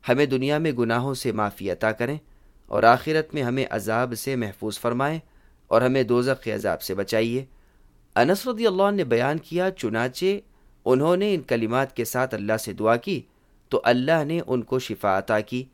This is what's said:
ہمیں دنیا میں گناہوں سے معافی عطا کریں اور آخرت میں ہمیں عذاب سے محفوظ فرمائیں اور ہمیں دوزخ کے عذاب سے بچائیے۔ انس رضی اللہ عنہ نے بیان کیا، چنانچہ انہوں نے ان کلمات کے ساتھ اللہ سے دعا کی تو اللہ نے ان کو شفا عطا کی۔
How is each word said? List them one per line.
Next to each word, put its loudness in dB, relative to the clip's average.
ہمیں 4
دنیا 0
میں 0
گناہوں 0
سے -4
معافی -2
عطا 0
کریں -4
اور 0
آخرت 4
میں -2
ہمیں -2
عذاب -2
سے -4
محفوظ -6
فرمائیں -2
اور 4
ہمیں 2
دوزخ 0
کے -4
عذاب -2
سے -6
بچائیے۔ -2
انس 2
رضی 0
اللہ 2
عنہ 2
نے 0
بیان 0
کیا، -4
چنانچہ -4
انہوں 4
نے 0
ان -2
کلمات -2
کے -2
ساتھ -2
اللہ -2
سے -8
دعا 2
کی -4
تو 2
اللہ 4
نے -2
ان 0
کو -2
شفا -2
عطا 0
کی۔ -6